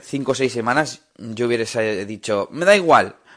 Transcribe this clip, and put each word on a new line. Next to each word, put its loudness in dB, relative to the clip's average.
cinco -4
o -2
seis 0
semanas, -2
yo -4
hubiese -2
dicho, -4
"Me -6
da 8
igual". 4